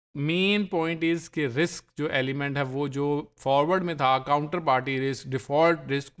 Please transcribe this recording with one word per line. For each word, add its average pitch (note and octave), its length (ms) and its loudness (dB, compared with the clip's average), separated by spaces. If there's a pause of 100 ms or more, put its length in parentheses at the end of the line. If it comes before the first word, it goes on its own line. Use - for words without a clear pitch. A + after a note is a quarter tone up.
(160)
main F#3 520 2
point E3 340 -2
is E3 260 0
कि D3+ 180 -2
रिस्क D3 380 -2 (140)
जो D3 100 -2
एलिमेंट C#3 480 -2
है C#3+ 60 0
वो C3+ 260 -4
जो C#3+ 500 -2
फॉरवर्ड D3 440 2
में E3+ 140 -4
था, C3 220 4
काउंटर D3 420 0
पार्टी C3 380 2
रिस्क, C3+ 300 -4
डिफॉल्ट D3+ 580 2
रिस्क, C#3 340 -4